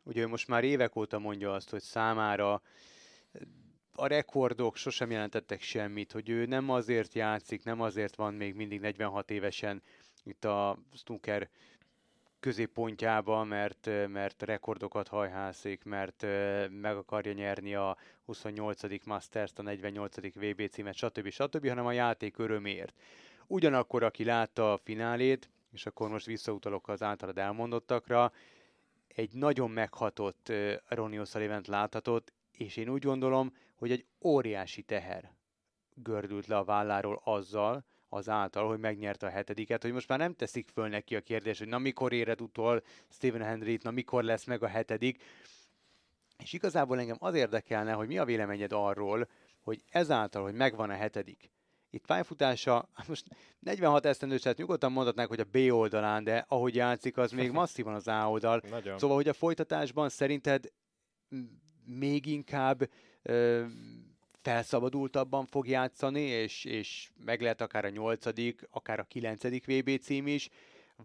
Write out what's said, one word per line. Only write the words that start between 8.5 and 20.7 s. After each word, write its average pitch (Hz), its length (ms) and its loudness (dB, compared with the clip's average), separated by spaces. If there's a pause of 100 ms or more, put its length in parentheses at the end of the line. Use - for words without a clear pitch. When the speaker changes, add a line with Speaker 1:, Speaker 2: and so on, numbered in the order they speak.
Speaker 1:
mindig 104 240 -6
negyvenhat 104 520 -2
évesen 101 500 -2 (420)
itt - 220 -10
a 101 320 2 (160)
snooker 104 560 -6 (920)
középpontjában, 110 1080 0
mert, 104 400 -2
ö, 101 200 0
mert 98 340 -4
rekordokat 101 680 -4
hajhászik, 98 760 -4
mert, 98 400 -6
ö, 101 440 0
meg 101 280 -4
akarja 101 360 -4
nyerni 101 440 -4
a 98 220 0 (280)
huszonnyolcadik 104 800 -6
Masters-t, 104 560 -6
a - 20 -10
negyvennyolcadik 101 760 -6
V 101 100 -6 (100)
B 101 140 -4
címet, 101 260 -8